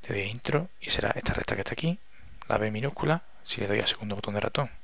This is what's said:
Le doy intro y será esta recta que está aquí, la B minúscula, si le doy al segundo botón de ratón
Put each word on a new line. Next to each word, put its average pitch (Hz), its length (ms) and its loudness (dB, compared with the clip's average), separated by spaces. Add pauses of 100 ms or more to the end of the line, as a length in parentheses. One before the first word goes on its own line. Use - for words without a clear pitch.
Le - 60 -8
doy 101 140 0
intro 143 460 0 (100)
y - 100 -8
será - 220 4
esta - 220 2
recta - 220 0
que 98 60 -2
está - 120 -2
aquí, 170 260 0 (480)
la 110 100 4
B 107 140 4
minúscula, 139 520 2 (200)
si - 180 -2
le 101 60 0
doy 104 120 4
al - 80 2
segundo 104 280 -2
botón 101 200 -4
de 104 40 4
ratón 107 300 0 (140)